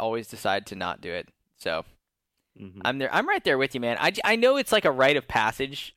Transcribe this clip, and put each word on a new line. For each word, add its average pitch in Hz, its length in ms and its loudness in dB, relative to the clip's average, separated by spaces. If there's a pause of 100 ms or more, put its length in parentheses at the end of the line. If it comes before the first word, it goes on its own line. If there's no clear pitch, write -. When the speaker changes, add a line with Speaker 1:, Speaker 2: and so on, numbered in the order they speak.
Speaker 1:
always 113 260 -4
decide 101 400 -2
to - 100 -12
not 90 240 -6
do 87 120 -10
it. 87 160 -8 (300)
So 82 260 -4 (760)
Speaker 2:
Mm-hmm. 95 260 -18
Speaker 1:
I'm 127 120 0
there, 135 160 -2
I'm 220 140 2
right 403 160 -2
there 143 140 2
with 135 160 0
you, 127 80 -4
man. 117 180 -2
I 156 100 2
j-, 196 140 -8
I 214 100 2
know 247 220 4
it's - 160 -2
like 214 140 4
a 160 40 6
rite 135 280 4
of - 100 -6
passage 131 680 -2